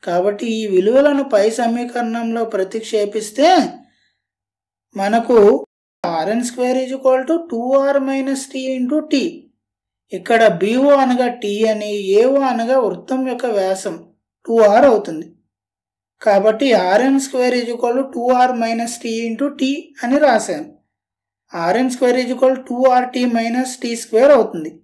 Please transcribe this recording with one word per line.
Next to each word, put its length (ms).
కాబట్టి 500
ఈ 140
విలువలను 640
పై 180
సమీకరణంలో 920
ప్రతిక్షేపిస్తే 1040
మనకు 420
ఆర్ఎన్ 420
స్క్వేర్ 340
is 120
equal 320
to 120
టూ 140
ఆర్ 220
minus 460
T 160
into 320
T. 160
ఇక్కడ 300
బీఓ 420
అనగా 320
T 120
అని, 220
ఏఓ 280
అనగా 380
వృత్తం 480
యొక్క 180
వ్యాసం 500
టూ 80
ఆర్ 180
అవుతుంది. 400
కాబట్టి 460
ఆర్ఎన్ 360
స్క్వేర్ 380
is 100
equal 300
to 140
టూ 120
ఆర్ 220
minus 440
T 140
into 300
T 160
అని 160
రాశాను. 500
ఆర్ఎన్ 400
స్క్వేర్ 280
is 120
equal 220
to 120
టూ 120
ఆర్ 200
టీ 100
minus 460
టీ 180
స్క్వేర్ 380
అవుతుంది. 360